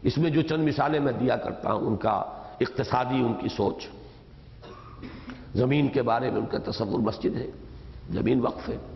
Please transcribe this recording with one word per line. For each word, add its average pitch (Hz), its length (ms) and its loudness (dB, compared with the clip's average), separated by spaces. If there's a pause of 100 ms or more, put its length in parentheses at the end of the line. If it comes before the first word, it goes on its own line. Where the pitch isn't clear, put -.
اس 123 160 2
میں 160 120 4
جو 151 120 4
چند 156 260 2
مثالیں 143 320 2
میں 139 120 2
دیا 117 240 2
کرتا - 360 -2
ہوں، 107 140 0
ان 110 100 2
کا 113 160 2 (480)
اقتصادی، 127 600 2
ان 117 200 4
کی - 80 0
سوچ، - 380 0 (1700)
زمین 135 340 4
کے 139 140 2
بارے 117 280 2
میں 107 100 0
ان 110 60 -2
کا - 120 -2 (120)
تصور، 110 300 0
مسجد 110 360 0
ہے، - 100 -4 (640)
زمین 120 320 2
وقف - 260 -2
ہے 113 80 -2 (200)